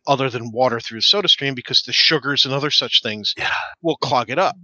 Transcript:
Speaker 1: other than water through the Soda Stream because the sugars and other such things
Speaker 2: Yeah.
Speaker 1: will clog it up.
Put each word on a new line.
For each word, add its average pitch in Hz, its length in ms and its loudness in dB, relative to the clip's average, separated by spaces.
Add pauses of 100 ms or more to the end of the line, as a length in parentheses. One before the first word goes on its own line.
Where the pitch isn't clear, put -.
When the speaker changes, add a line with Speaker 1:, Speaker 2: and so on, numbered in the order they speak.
Speaker 1:
other 135 240 2
than 117 200 -6
water 120 300 0
through 113 160 -12
the 107 60 -4
Soda 202 260 2
Stream 139 240 2
because 123 300 -2
the 120 100 -8
sugars 139 500 2
and 131 100 0
other 143 180 0
such - 320 2
things 107 340 -4
Speaker 2:
Yeah. - 160 -2 (300)
Speaker 1:
will 160 140 0
clog 123 320 0
it 131 100 -2
up. 143 240 2